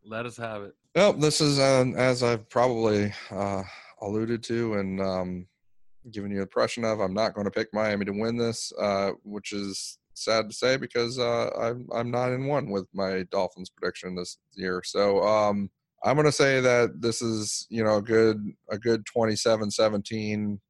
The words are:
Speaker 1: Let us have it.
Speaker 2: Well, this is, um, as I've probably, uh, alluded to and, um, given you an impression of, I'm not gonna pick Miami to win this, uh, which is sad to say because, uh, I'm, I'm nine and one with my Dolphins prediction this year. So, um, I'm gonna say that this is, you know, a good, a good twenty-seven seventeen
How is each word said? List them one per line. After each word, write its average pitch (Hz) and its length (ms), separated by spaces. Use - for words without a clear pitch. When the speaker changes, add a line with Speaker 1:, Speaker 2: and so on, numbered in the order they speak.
Speaker 1:
Let 110 220
us 117 100
have 110 260
it. 101 120
Speaker 2:
Well, 190 180
this 151 280
is, 143 200
um, 131 360
as 123 260
I've 120 280
probably, 113 640
uh, 98 320
alluded 113 420
to 117 300
and, 95 260
um, 92 460
given 101 200
you 101 80
an 98 40
impression 113 420
of, 110 160
I'm 95 140
not 104 200
gonna 104 160
pick 110 220
Miami 104 320
to 101 80
win 113 240
this, 117 420
uh, 98 340
which 104 300
is 98 460
sad 110 360
to - 40
say 131 220
because, 123 420
uh, 117 300
I'm, 120 360
I'm 117 160
nine 127 220
and 131 160
one 135 220
with 98 220
my 95 380
Dolphins 92 400
prediction 92 440
this 90 220
year. 92 300
So, 98 380
um, 104 480
I'm 131 120
gonna 151 160
say 135 280
that 123 400
this 113 220
is, 110 480
you 113 120
know, 107 140
a 104 60
good, 110 420
a 110 80
good 110 280
twenty-seven 110 640
seventeen 107 1000